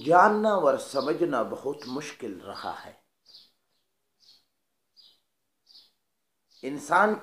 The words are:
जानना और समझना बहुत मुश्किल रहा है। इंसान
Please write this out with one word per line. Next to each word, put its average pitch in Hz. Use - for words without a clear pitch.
जानना 208
और 139
समझना 143
बहुत 127
मुश्किल 127
रहा 98
है। -
इंसान 151